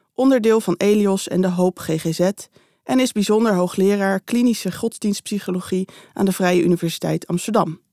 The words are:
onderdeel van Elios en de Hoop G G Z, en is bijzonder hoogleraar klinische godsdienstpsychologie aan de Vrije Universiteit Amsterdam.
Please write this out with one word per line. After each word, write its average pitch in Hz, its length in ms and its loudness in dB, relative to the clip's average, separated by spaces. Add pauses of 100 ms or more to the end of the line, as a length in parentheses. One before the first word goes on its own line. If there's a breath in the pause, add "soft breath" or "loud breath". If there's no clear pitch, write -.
(140 soft breath)
onderdeel 233 480 4
van 185 160 -2
Elios 202 500 2
en 180 140 0
de 185 80 2
Hoop 180 300 0
G - 60 -12 (160)
G 165 140 -2
Z, 175 140 2 (540 soft breath)
en - 160 0
is 254 120 0
bijzonder 214 420 2
hoogleraar 196 680 0
klinische 233 520 0
godsdienstpsychologie 196 1160 -4 (260 loud breath)
aan 202 120 -2
de 190 60 0
Vrije 180 320 2
Universiteit 170 640 -2
Amsterdam. 175 520 -2 (140)